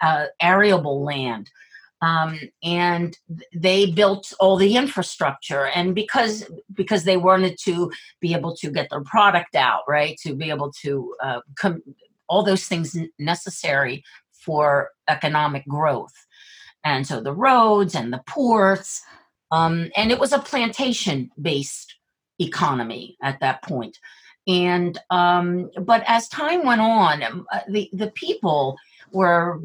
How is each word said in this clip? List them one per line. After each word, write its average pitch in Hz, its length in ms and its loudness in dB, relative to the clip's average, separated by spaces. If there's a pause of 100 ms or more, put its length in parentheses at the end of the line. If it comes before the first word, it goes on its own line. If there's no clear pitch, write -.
uh, 156 260 2 (140)
arable 170 640 2
land. 131 460 -6 (520)
Um, 160 360 0 (260)
and 175 520 0 (120)
th-, 165 260 -14
they 185 380 4
built 196 480 2
all 190 160 6
the 196 200 4
infrastructure, 143 880 -2
and 175 280 0
because, 214 500 -2 (300)
because 190 300 -2
they 185 120 4
wanted 185 460 4
to 175 300 -2 (280)
be 170 140 -2
able 165 220 -4
to 156 140 -8
get 143 200 -4
their 143 120 -6
product 196 520 2
out, 123 320 2
right, 147 360 0
to 147 120 -6
be 156 160 -6
able 147 220 -6 (100)
to, 139 400 -6
uh, 127 180 -4 (160)
com-, 170 260 -2 (460)
all 185 140 2
those 190 240 0
things 165 300 -4
n-, 165 120 -6 (120)
necessary 143 840 -2 (300)
for 147 580 0 (180)
economic 151 580 -2
growth. 143 460 -2 (720)
And 139 220 -2
so 131 140 -6
the 131 120 -6
roads 220 600 4
and 120 180 -6
the - 140 -10
ports, 220 760 2 (520)
um, 165 440 2
and 220 140 2
it 247 80 2
was 277 140 0
a 285 80 2
plantation-based 165 1500 -4 (460)
economy 131 840 -4
at 135 160 -4
that 135 240 -2
point. 120 340 -8 (520)
And, 180 500 0 (120)
um, 175 600 2 (100)
but 196 280 4
as 226 180 2
time 330 400 -2
went 240 140 4
on, 202 420 4
um, 131 300 -6
uh, 196 160 -4
the, 196 240 -4
the 214 180 -4
people 151 680 -2 (360)
were 175 520 2